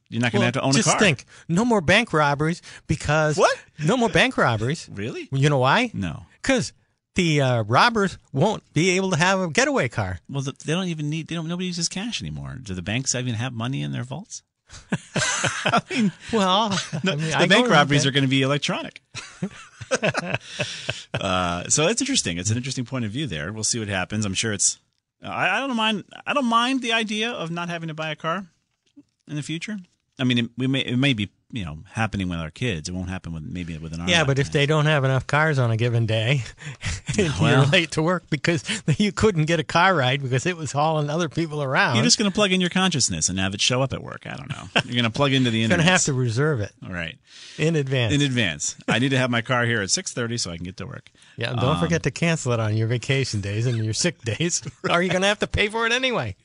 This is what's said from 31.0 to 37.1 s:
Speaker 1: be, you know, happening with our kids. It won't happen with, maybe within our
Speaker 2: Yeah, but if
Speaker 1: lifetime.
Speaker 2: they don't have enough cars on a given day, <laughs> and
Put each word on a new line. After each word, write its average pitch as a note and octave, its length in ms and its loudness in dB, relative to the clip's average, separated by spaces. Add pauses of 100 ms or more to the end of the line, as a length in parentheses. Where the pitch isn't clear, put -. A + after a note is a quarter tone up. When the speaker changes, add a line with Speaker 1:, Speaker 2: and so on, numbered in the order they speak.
Speaker 1:
be, G#2 160 -2 (220)
you A2+ 120 -6
know, D#2 140 -10 (140)
happening G2+ 360 -2
with F2 120 -4
our D#2+ 100 -6
kids. F2 400 -6
It - 40 -8
won't F#2 160 -6
happen F2+ 240 -8
with, D#2+ 100 -8
maybe E2+ 340 -8
within D#2+ 240 -10
our E2+ 80 -2
Speaker 2:
Yeah, E3+ 140 4
but C3+ 160 2
if C#3 80 0
Speaker 1:
lifetime. D3+ 120 0
Speaker 2:
they C#3+ 60 4
don't D3+ 220 2
have D3+ 160 2
enough C3 240 0
cars D3+ 320 2
on B2 100 2
a A2+ 80 2
given A#2 300 2
day, A2+ 340 2 (380)
<laughs> - 300 -6
and - 80 0